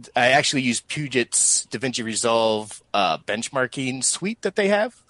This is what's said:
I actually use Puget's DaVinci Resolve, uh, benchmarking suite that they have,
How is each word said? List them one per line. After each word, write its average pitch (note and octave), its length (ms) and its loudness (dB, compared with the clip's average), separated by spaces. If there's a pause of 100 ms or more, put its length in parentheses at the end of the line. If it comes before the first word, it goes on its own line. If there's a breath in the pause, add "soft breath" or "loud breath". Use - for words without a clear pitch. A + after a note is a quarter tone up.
(160)
I B2 140 4
actually C#3 340 2
use A#2+ 180 0
Puget's - 880 0
DaVinci B2 340 -4
Resolve, A2 760 0 (140)
uh, F2 240 2
benchmarking B2+ 840 -4
suite - 380 -2
that G3 140 -4
they G3 140 2
have, G#3 260 0 (140)